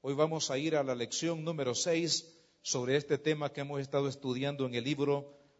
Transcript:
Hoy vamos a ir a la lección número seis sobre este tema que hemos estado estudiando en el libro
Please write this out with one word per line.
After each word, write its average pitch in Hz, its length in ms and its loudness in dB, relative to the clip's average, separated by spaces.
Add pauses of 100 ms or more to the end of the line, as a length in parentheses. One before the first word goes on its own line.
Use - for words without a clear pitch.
Hoy 139 140 -4
vamos 151 380 2
a 131 60 0
ir 156 180 0
a 139 80 2
la 131 100 0
lección 156 480 -2
número 147 320 -2
seis 165 640 0 (220)
sobre 131 360 2
este 143 220 2
tema 147 340 0
que 143 100 -6
hemos 143 180 -4
estado 139 260 0
estudiando 135 580 -2
en 123 120 -2
el 117 80 -2
libro 143 520 0 (240)